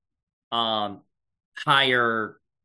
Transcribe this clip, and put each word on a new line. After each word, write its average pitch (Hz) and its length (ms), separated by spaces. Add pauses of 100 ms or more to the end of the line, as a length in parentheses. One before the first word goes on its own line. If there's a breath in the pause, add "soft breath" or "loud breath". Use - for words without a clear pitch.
(500)
um, 107 520 (560)
higher 123 840 (240)